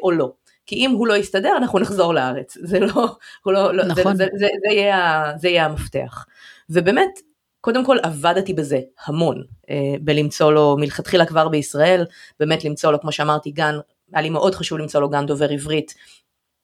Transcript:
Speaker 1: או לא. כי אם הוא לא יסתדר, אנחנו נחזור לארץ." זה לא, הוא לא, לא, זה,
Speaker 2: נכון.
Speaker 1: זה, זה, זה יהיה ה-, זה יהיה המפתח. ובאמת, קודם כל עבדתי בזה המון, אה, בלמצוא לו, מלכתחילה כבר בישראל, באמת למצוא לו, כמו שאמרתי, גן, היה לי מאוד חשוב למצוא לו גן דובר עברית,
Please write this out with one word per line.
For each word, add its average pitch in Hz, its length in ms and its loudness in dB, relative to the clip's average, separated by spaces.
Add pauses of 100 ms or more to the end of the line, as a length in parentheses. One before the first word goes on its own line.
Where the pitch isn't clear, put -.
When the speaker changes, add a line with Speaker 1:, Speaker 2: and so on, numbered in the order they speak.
Speaker 1:
או 185 80 2
לא. 160 220 0 (340)
כי 208 100 -10
אם 262 140 0
הוא 233 160 0
לא 208 100 2
יסתדר, 202 400 0
אנחנו 247 220 0
נחזור 180 360 0
לארץ." 131 480 -4
זה 175 180 -2
לא, 233 260 0 (360)
הוא 190 100 0
לא, 190 220 2
לא, 185 80 2
זה, 175 180 0
Speaker 2:
נכון. 190 160 2
Speaker 1:
זה, 190 160 2
זה, 202 140 0 (200)
זה 208 80 2
יהיה 202 220 2
ה-, 156 420 0
זה 175 100 0
יהיה 170 160 4
המפתח. 135 600 -6 (440)
ובאמת, 214 500 0 (400)
קודם 240 240 -2
כל 262 180 4
עבדתי 170 500 -2
בזה 139 280 -2 (240)
המון, 147 380 -2 (280)
אה, 139 300 -4
בלמצוא 151 520 2
לו, 147 280 6
מלכתחילה 160 460 0
כבר 160 220 2
בישראל, 160 580 2 (340)
באמת 156 240 0
למצוא 151 280 0
לו, 147 80 2
כמו 156 120 -6
שאמרתי, 151 380 0
גן, 151 280 -2 (340)
היה 160 100 0
לי 156 80 -2
מאוד 185 240 0
חשוב 170 240 -8
למצוא 156 220 -2
לו 139 80 2
גן 143 180 -2
דובר 147 240 0
עברית, 151 440 -4 (680)